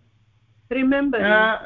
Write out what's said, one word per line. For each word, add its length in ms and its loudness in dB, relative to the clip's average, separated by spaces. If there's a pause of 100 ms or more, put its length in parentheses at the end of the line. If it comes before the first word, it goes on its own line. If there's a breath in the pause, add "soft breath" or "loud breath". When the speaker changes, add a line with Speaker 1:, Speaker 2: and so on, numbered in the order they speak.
(720)
Speaker 1:
Remember. 480 0
Speaker 2:
Uh, 480 2